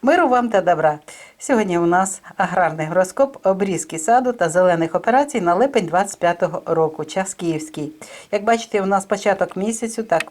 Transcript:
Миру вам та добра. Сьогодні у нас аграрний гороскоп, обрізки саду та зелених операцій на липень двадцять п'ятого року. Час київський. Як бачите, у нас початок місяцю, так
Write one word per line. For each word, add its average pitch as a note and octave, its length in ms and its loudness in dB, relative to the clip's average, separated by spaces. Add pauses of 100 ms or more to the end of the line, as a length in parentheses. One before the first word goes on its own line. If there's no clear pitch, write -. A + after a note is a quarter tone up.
Миру D#4+ 260 4
вам B3 220 2
та G3+ 120 2
добра. D#3 380 2 (380)
Сьогодні G#3 400 0
у E3+ 80 2
нас F#3 360 0 (160)
аграрний E3+ 500 0
гороскоп, F#3 600 0
обрізки F#3+ 520 -2
саду B3 320 2
та F3+ 180 0
зелених E3+ 460 2
операцій B3 460 0
на F3 140 2
липень A#3+ 300 2
двадцять F3+ 340 -2
п'ятого E3+ 460 0
року. D#3 400 -2
Час F#3+ 280 -6
київський. D#3 580 -6 (400)
Як G3+ 120 -2
бачите, A3 380 0
у F#3+ 40 -2
нас G3 200 0
початок G3 500 -2
місяцю, A3+ 480 -6
так E3 280 0